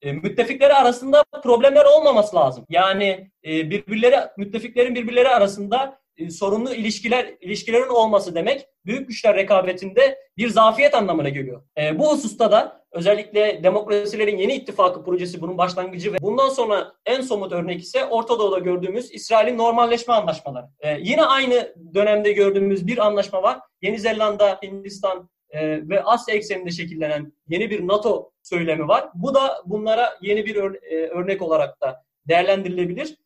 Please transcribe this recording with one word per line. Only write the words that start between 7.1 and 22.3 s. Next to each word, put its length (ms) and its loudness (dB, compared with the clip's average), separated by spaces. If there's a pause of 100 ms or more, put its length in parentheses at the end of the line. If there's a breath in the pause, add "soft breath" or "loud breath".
ilişkilerin 480 0
olması 460 4
demek 320 -2 (200)
büyük 220 -6
güçler 280 2
rekabetinde 840 2 (180 loud breath)
bir 120 -2
zafiyet 460 4
anlamına 340 0
geliyor. 340 -8 (160)
E, 200 -2
bu 140 4
hususta 400 0
da 260 2 (140)
özellikle 680 0
Demokrasilerin 760 0
Yeni 160 0
İttifakı 500 -2
projesi 360 -4
bunun 180 -8
başlangıcı 540 -4
ve 80 -4
bundan 280 0
sonra 440 -2 (140)
en 140 0
somut 320 -6
örnek 300 -6
ise 220 -4
Orta 340 -2
Doğu'da 200 0
gördüğümüz 540 -4
İsrail'in 460 0
normalleşme 560 0
anlaşmaları. 520 -4 (140)
E, 200 -4
yine 240 2
aynı 500 0 (200)
dönemde 380 2